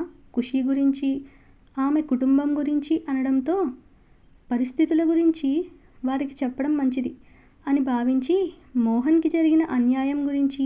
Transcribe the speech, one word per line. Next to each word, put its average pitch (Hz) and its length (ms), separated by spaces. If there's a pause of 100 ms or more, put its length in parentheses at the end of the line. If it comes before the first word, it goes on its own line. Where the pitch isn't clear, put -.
(320)
ఖుషి 247 300
గురించి, 269 480 (680)
ఆమె 285 240
కుటుంబం 269 560
గురించి 294 380 (120)
అనడంతో 269 480 (920)
పరిస్థితుల 311 540
గురించి 330 460 (560)
వారికి 269 300
చెప్పడం 269 420
మంచిది 254 340 (540)
అని 277 140
భావించి 262 580 (380)
మోహన్కి 254 540
జరిగిన 320 360
అన్యాయం 262 600
గురించి, 277 400